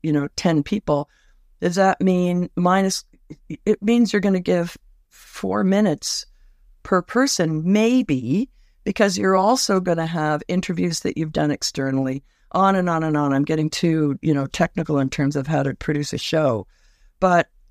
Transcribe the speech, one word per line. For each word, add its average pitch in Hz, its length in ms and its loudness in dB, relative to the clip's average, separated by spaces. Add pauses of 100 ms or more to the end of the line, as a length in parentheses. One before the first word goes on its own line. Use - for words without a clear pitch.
you 156 100 0
know, 143 140 0 (100)
ten 160 280 0
people, 151 440 -2 (520)
does 180 160 0
that 190 240 4
mean 180 560 0
minus, 190 480 2 (600)
it 208 180 0
means 233 300 4
you're 208 80 2
gonna 190 200 2
give 175 360 -2 (320)
four - 560 -4
minutes 190 600 0 (560)
per 185 180 0
person, 175 640 0
maybe, 208 840 2 (340)
because 196 320 0
you're 190 200 2
also 202 440 2
gonna 170 260 -2
have 151 420 -2
interviews 180 520 -2
that - 160 -4
you've 156 160 -4
done 151 180 0
externally, 135 720 -4 (300)
on 196 240 2
and 180 140 0
on 160 120 0
and 156 140 0
on. 143 160 0
I'm 139 120 2
getting 156 260 -2
too, 156 500 0
you 156 140 0
know, 139 120 -2
technical 160 520 -2
in 135 100 0
terms 143 280 -2
of 135 100 -4
how 147 160 0
to 139 120 -4
produce 147 380 -4
a 135 60 -6
show. 135 480 0 (520)
But 175 300 4 (220)